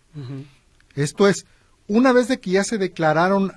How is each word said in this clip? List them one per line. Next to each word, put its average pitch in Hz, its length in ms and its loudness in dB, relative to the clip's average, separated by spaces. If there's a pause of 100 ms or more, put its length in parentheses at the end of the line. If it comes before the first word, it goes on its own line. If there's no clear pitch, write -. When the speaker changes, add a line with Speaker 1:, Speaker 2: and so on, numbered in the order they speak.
(160)
Speaker 1:
Ujú. 135 300 -14 (500)
Speaker 2:
Esto 156 320 0
es, - 180 -2 (420)
una 247 260 2
vez 247 140 2
de 254 120 -4
que 180 120 -8
ya 196 120 2
se 220 140 -6
declararon 180 800 0